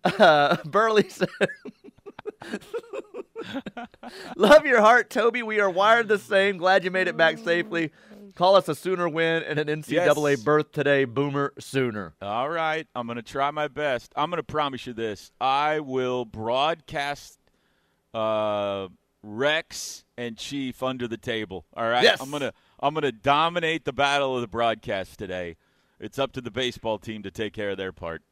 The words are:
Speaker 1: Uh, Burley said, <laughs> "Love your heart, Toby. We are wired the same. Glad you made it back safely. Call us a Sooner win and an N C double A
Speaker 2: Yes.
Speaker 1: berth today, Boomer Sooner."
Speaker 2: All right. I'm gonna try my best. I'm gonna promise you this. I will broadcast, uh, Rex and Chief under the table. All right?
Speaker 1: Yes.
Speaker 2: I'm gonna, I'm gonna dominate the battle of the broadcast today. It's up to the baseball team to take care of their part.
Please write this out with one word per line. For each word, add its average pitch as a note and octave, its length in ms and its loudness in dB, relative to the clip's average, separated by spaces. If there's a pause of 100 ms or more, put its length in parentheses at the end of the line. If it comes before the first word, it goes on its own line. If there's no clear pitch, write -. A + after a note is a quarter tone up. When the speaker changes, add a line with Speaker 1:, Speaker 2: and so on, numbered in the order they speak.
(180)
Speaker 1:
Uh, D#3 460 6
Burley G#3 440 2
said, - 200 -4 (1120)
<laughs> - 160 -10 (1800)
"Love D4+ 300 8
your A#3+ 140 4
heart, A#3 300 6
Toby. A#3 320 0
We G#3+ 180 -2
are G3 100 4
wired G#3+ 380 4
the G#3 100 2
same. G3 380 2
Glad F3+ 280 4
you F#3 60 -2
made F#3 180 0
it E3 80 -4
back D#3+ 220 4
safely. E3+ 520 -2 (440)
Call F#3+ 220 6
us F3+ 120 4
a D3+ 60 0
Sooner F3 340 -2
win E3 340 0
and D3+ 160 -4
an D3+ 100 -2
N D3+ 140 -4
C D3 140 -2
double D3+ 300 4
A C#3+ 60 4
Speaker 2:
Yes. B2 100 0
Speaker 1:
berth D3+ 300 2
today, C#3 320 2
Boomer C#3+ 540 -2
Sooner." G#2+ 640 -4
Speaker 2:
All A2 260 -4
right. D#3+ 460 -4
I'm A#2+ 120 -6
gonna A#2 160 -8
try C#3 280 -2
my D3+ 180 -4
best. C#3 480 -4
I'm D3+ 140 -2
gonna E3+ 120 -4
promise C#3+ 440 -4
you B2+ 80 -10
this. A2 360 -8 (100)
I D3 400 0
will B2+ 440 -2
broadcast, C#3+ 1120 -4 (760)
uh, G#2 760 -2 (340)
Rex C3+ 840 -4 (120)
and A#2+ 220 -10
Chief C3+ 440 -8
under B2+ 260 -4
the A2 100 -8
table. G#2+ 480 -8 (100)
All A2+ 120 -2
right? B2 160 2
Speaker 1:
Yes. - 180 4
Speaker 2:
I'm C3+ 80 -8
gonna, C#3+ 220 -4 (280)
I'm D3 140 0
gonna C#3+ 180 -2
dominate D#3+ 720 0
the C#3 80 -6
battle C#3 420 0
of B2 60 -2
the A#2 80 -6
broadcast A2 680 -4
today. F2+ 380 -8 (440)
It's G#2 180 -12
up C3+ 140 -2
to C3+ 80 -8
the A#2 100 -10
baseball A#2 480 -4
team A2 240 -12
to F#2+ 80 -10
take G#2+ 220 -6
care G2+ 180 -6
of G2 80 -6
their F#2+ 140 -8
part. E2 400 -10